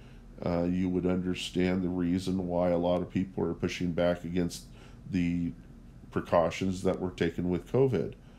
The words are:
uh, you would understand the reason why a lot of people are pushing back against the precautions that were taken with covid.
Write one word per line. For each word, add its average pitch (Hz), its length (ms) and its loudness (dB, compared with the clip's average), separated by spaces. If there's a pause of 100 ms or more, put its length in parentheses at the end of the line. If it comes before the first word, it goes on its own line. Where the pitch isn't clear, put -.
(460)
uh, 87 180 2
you 90 260 2
would 90 160 0
understand 90 760 0
the 87 60 0
reason 92 580 0
why 87 220 2
a 87 80 4
lot 87 240 2
of 87 80 -6
people 95 360 0
are 107 80 -2
pushing 90 400 -2
back 87 320 2
against 87 400 -2 (440)
the 87 440 2 (580)
precautions 90 720 2
that 92 160 2
were 90 120 -2
taken 87 380 0
with 87 220 -2
covid. 123 420 2 (260)